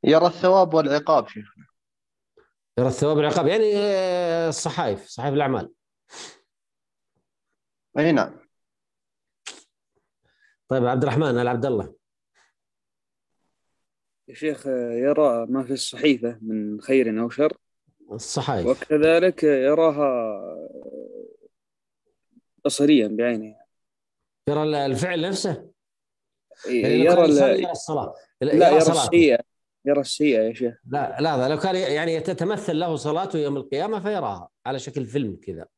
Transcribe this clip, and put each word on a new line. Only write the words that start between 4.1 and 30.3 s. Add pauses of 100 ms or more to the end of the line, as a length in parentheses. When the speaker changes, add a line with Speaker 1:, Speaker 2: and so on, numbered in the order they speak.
Speaker 2:
الصحائف،
صحائف
الأعمال. (2250)
Speaker 1:
أي
نعم. (2250)
Speaker 2:
طيب،
عبد
الرحمن،
هل
عبد
الله؟ (2250)
Speaker 3:
يا
شيخ، (400)
يرى
ما
في
الصحيفة
من
خير
أو
شر. (560)
Speaker 2:
الصحائف.
Speaker 3:
وكذلك
يراها (2250)
بصرياً
بعينه. (920)
Speaker 2:
يرى
ال-،
الفعل
نفسه؟ (960)
Speaker 3:
إيه،
Speaker 2:
يعني
لو
Speaker 3:
يرى
Speaker 2:
كان
Speaker 3:
ال-،
Speaker 2:
يصلي،
يرى
الصلاة. (260)
Speaker 3:
لا،
Speaker 2:
يرى
Speaker 3:
يرى
Speaker 2:
صلاته.
Speaker 3:
السيئة. (460)
يرى
السيئة